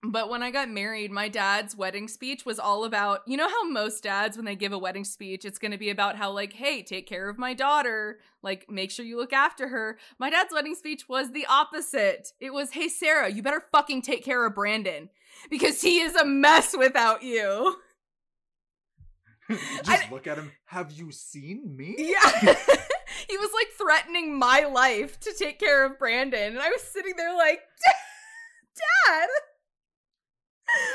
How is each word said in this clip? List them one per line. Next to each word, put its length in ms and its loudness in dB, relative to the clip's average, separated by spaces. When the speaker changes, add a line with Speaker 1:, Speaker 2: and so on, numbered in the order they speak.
Speaker 1:
but 260 -2
when 140 -4
I 80 -6
got 180 -2
married, 400 -6
my 180 -4
dad's 460 -2
wedding 320 -6
speech 400 -10
was 140 -6
all 240 0
about, 420 0
you 100 -4
know 120 0
how 200 -2
most 360 -4
dads, 320 -2
when 100 -10
they 80 -6
give 180 -4
a 60 -6
wedding 260 -6
speech, 400 -12
it's 140 -12
gonna 180 -8
be 140 -6
about 260 -2
how, 140 -6
like, 220 -8
"Hey, 320 -6
take 240 -12
care 200 -8
of 80 -10
my 160 -6
daughter, 680 -2
like, 300 -8
make 220 -8
sure 120 -10
you 120 -10
look 160 -6
after 360 0
her." 300 -6
My 100 -4
dad's 240 0
wedding 220 -2
speech 320 -10
was 240 -4
the 140 -6
opposite. 920 0
It 140 -12
was, 200 -6
"Hey, 160 -4
Sarah, 400 0
you 140 -8
better 300 -2
fucking 300 2
take 220 -4
care 220 0
of 80 -2
Brandon, 560 -4
because 320 0
he 180 6
is 140 -2
a 100 6
mess 540 6
without 460 4
you." 580 0
Speaker 2:
<laughs> 1700 -20
Just 400 -6
Speaker 1:
I 240 4
Speaker 2:
look 160 -12
at 100 -6
him. 140 -14
"Have 260 -10
you 180 -14
seen 680 -14
me?" 220 -10
Speaker 1:
Yeah. 640 6
<laughs> 40 -10
He 80 -6
was, 160 -2
like, 240 2
threatening 640 0
my 260 6
life 560 2
to 140 -8
take 240 -4
care 260 4
of 140 -4
Brandon, 540 0
and 80 -6
I 100 0
was 120 -2
sitting 340 -8
there 200 -2
like, 240 4
"Dad!" 200 2